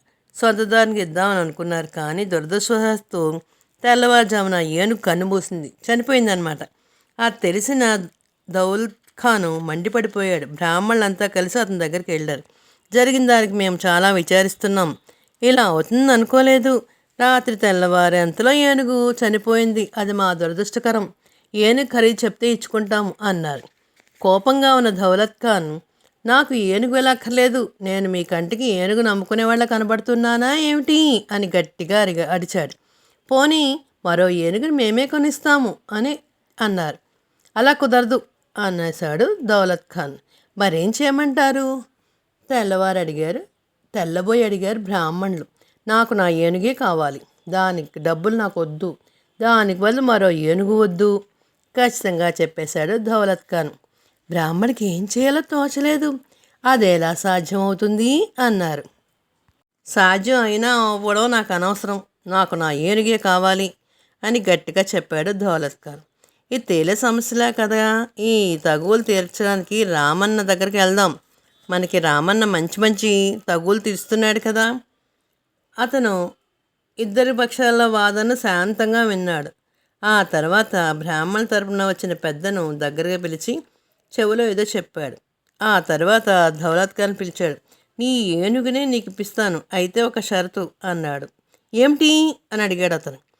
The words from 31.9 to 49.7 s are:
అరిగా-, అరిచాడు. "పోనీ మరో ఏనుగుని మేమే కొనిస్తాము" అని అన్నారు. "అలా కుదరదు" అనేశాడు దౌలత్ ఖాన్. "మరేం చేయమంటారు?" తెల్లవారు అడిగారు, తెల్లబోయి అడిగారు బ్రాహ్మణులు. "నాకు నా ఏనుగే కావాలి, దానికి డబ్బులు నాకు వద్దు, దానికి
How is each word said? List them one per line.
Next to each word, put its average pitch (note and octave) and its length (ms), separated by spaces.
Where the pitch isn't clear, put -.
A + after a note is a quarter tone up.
అరిగా-, E3+ 280
అరిచాడు. F3 440
"పోనీ C#4+ 540
మరో F3 240
ఏనుగుని F3+ 400
మేమే B3 360
కొనిస్తాము" C#4+ 680
అని A#3+ 280
అన్నారు. F3+ 360
"అలా C4 160
కుదరదు" B3 480
అనేశాడు F3 880
దౌలత్ G3 500
ఖాన్. C#3+ 200
"మరేం F#3+ 440
చేయమంటారు?" C#4 840
తెల్లవారు F#3+ 480
అడిగారు, D#3+ 420
తెల్లబోయి F#3 480
అడిగారు G3+ 360
బ్రాహ్మణులు. F#3 640
"నాకు A3+ 260
నా F#3+ 160
ఏనుగే F3 440
కావాలి, D#3+ 480
దానికి F3+ 500
డబ్బులు E3 360
నాకు G3+ 260
వద్దు, D#3 360
దానికి G#3+ 380